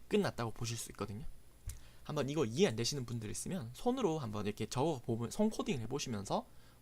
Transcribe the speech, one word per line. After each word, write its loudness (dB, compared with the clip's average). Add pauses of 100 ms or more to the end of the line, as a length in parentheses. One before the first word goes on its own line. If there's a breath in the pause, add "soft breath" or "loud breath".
끝났다고 2
보실 -4
수 -8
있거든요. -6 (800 loud breath)
한번 0
이거 4
이해 6
안 0
되시는 0
분들 -4
있으면 -4
손으로 2
한번 -2
이렇게 -2
적어보면, 0
손 4
코딩을 0
해보시면서, -2 (340 loud breath)